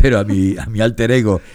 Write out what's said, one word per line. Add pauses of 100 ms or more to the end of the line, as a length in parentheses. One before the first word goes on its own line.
pero
a
mi,
a
mi
alter
ego, (140)